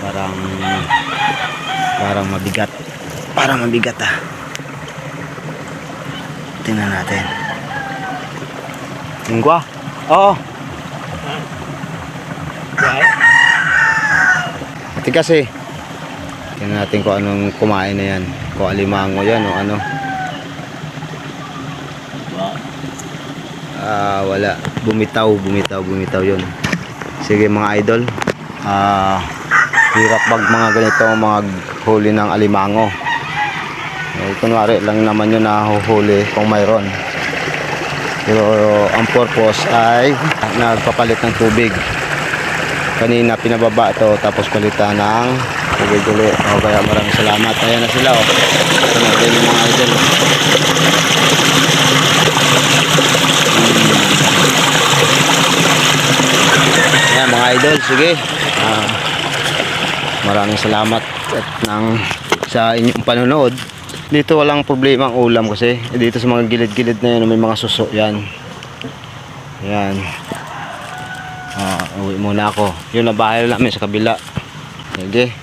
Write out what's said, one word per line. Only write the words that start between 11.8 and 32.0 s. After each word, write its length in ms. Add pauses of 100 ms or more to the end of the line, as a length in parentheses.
Matigas 320
eh. 160 (1120)
Tingnan 240
natin 180
kung 220
anong 340
kumain 380
na 240
yan. 40 (360)
Kung 100
alimango 540
yan 240
o 80
ano. 220 (4000)
Ah, 440
wala. 320 (240)
Bumitaw, 560
bumitaw, 440
bumitaw 400
yun. 200 (800)
Sige, 240
mga 220 (140)
idol. 200 (640)
Ah, 560 (720)
hirap 360
mag 200
mga 260
ganito, 280 (100)
mga 240 (480)
huli 240